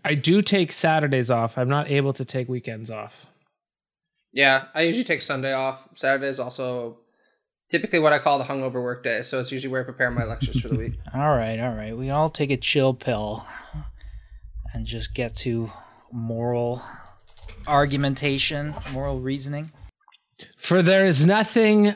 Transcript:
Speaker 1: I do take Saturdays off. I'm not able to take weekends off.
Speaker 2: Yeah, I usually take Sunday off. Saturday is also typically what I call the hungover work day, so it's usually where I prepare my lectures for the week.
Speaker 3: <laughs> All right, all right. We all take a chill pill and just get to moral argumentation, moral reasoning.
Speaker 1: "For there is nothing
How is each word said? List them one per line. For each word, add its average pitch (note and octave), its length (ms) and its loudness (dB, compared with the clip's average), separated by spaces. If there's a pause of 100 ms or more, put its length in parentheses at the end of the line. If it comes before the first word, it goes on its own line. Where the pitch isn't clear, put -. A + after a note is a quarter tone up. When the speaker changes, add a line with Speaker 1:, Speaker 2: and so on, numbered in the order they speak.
Speaker 1:
I D3+ 80 2
do E3 280 4
take G3 300 2
Saturdays C#3+ 580 2
off. A#2 280 0
I'm B2+ 100 0
not C#3+ 220 0
able C#3 240 2
to C3 100 -6
take B2+ 240 -6
weekends A2+ 420 -8
off. G#2+ 240 -12 (1160)
Speaker 2:
Yeah, C3+ 320 4 (100)
I D#3 80 0
usually A3 220 0
take D#3 180 -2
Sunday C3+ 320 -4
off. C3 260 -4 (140)
Saturday C3+ 320 0
is C3+ 120 -4
also B2 600 -6 (720)
typically B2+ 280 0
what D3+ 140 6
I D3 60 4
call C#3+ 200 2
the C3 60 -4
hungover C3 380 -4
work B2 200 -6
day, A#2 200 -2
so C3 180 -4
it's A#2 100 -8
usually C3 220 -6
where C3 80 -2
I B2+ 40 -6
prepare B2+ 260 -2
my A#2+ 140 -2
lectures A2+ 360 -2
for - 80 -8
the D3 80 0
week. A#2 160 -6 (120)
Speaker 3:
<laughs> - 100 -14
All C#3+ 200 2
right, A2+ 240 0
all A#2+ 160 -2
right. G#2+ 220 -8
We C3 140 -6
all D3+ 180 2
take C#3+ 220 -2
a C3+ 80 2
chill C3+ 340 2
pill G#2+ 540 -4 (1300)
and A#2 100 -6
just A2 300 -8
get A#2 220 -4
to A2+ 340 -2 (420)
moral A#2+ 720 -2 (840)
argumentation, C#3+ 1080 2 (180)
moral C3+ 280 -4
reasoning. C#3+ 520 -6 (840)
Speaker 1:
"For F#3 240 4
there F#3+ 240 6
is D3+ 180 6
nothing G#3+ 720 6